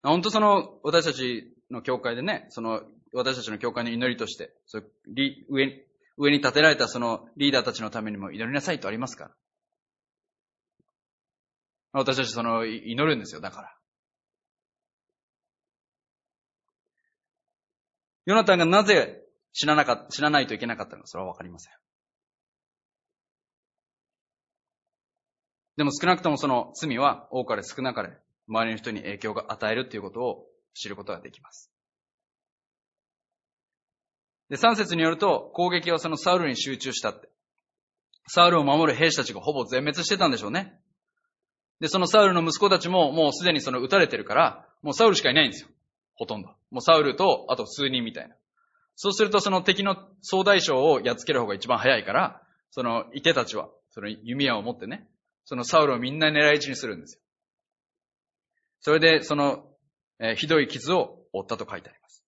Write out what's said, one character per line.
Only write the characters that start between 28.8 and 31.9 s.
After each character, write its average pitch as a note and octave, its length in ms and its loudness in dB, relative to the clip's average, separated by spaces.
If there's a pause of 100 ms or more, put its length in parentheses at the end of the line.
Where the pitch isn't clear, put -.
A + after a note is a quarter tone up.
に G#2 120 -10
影 G2+ 160 -10
響 G#2+ 160 -6
が A2 140 -8
与 G#2+ 240 -4
え - 20 -2
る C3 140 -4
と - 80 -12
い - 20 -8
う F#2+ 40 -10
こ G2 80 -12
と A#2 120 -12
を A#2 240 -6 (280)
知 - 140 -12
る G2+ 80 -12
こ G2+ 80 -18
と G#2 80 -10
が F2 80 -12
で - 100 -20
き - 100 -20
ま - 120 -20
す。 - 180 -20 (2750)